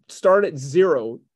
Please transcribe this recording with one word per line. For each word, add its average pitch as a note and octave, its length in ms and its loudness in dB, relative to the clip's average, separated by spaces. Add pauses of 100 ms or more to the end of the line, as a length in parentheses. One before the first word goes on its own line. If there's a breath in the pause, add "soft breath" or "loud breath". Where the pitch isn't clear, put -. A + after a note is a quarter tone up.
start G3 360 2
at D#3 140 -8
zero. C3+ 600 -2 (160)